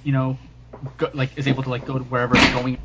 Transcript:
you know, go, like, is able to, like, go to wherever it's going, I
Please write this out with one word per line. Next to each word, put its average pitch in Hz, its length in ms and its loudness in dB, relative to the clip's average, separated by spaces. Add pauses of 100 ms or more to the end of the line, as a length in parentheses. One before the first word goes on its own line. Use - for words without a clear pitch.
you 143 100 0
know, 131 240 2 (600)
go, 160 160 -2
like, 135 240 -2
is 139 100 -2
able 131 160 2
to, 131 60 -4
like, 123 160 -4
go 135 120 -4
to 127 80 -2
wherever 123 300 2
it's 131 180 6
going, 127 220 -2
I - 100 -12